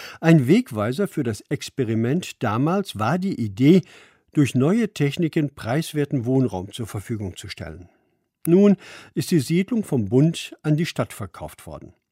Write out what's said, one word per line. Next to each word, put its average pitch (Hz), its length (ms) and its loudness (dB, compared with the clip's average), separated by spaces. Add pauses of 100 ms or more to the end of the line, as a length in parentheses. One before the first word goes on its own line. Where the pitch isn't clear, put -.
(200)
Ein 165 280 6
Wegweiser 143 600 2
für 160 140 -4
das 117 200 -4
Experiment 120 1000 -4
damals 139 560 -2
war 120 220 -2
die 185 200 -4
Idee, 123 440 4 (500)
durch 139 220 2
neue 185 400 0
Techniken 147 580 -2
preiswerten 143 720 -4
Wohnraum 120 460 0
zur 117 160 -10
Verfügung 101 500 -8
zu 95 120 -16
stellen. 82 380 -14 (600)
Nun 190 300 6 (380)
ist - 160 -6
die 175 80 4
Siedlung 185 440 0
vom 120 220 -2
Bund 135 560 0
an 151 160 0
die 170 80 -2
Stadt - 280 -6
verkauft - 520 -14
worden. - 280 -16 (180)